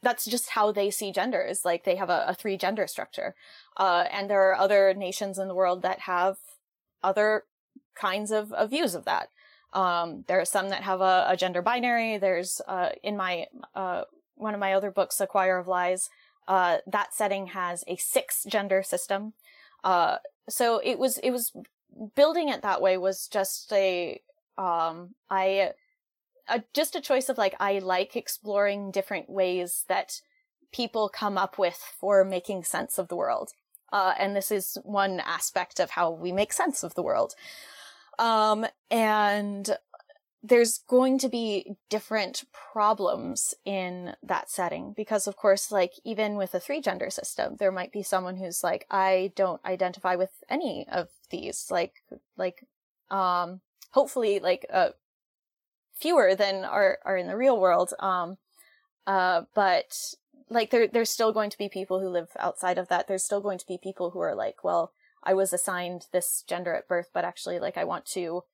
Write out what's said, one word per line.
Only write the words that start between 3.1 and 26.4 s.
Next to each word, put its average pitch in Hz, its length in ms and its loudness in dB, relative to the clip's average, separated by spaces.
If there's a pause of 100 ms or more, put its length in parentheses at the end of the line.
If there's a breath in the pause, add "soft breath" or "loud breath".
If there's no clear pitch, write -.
Uh, 180 340 4
and 202 180 -6
there 196 220 6
are 185 40 4
other 196 380 6
nations 190 460 -6
in 190 80 -2
the 185 80 -6
world 185 260 2
that 185 200 -2
have 185 360 0 (680)
other 208 400 2 (560)
kinds 202 300 -2
of, 214 240 -2
of 214 160 2
views 269 240 0
of 170 120 -8
that. - 240 -2 (440 soft breath)
Um, 175 540 0
there 185 120 2
are 165 60 0
some 196 240 -2
that 196 140 -4
have 190 180 -2
a, 185 280 6
a 185 60 4
gender 180 280 0
binary. 233 560 0
There's, 185 480 0
uh, 180 220 -2 (120)
in 208 160 -4
my, 180 300 -4 (260)
uh, 180 300 -4 (320)
one 214 180 -4
of 202 60 -4
my 196 140 0
other 196 180 2
books, - 280 0
A 196 60 0
Choir 190 320 2
of 180 100 -4
Lies, 180 420 0 (380 soft breath)
uh, 180 380 4
that 202 300 -2
setting 196 320 -2
has 175 400 -6
a 185 80 -6
six - 520 -2
gender 196 360 0
system. 202 500 -4 (500 soft breath)
Uh, 175 340 2 (320)
so 233 340 2
it 254 140 0
was, 254 220 2
it 254 120 2
was, 247 200 -2 (640)
building 311 340 4
it 247 140 -4
that 196 180 0
way 185 160 4
was 185 300 -2
just - 440 -4
a, 185 480 0 (380)
um, 170 560 -2 (160)
I, 190 420 2 (760)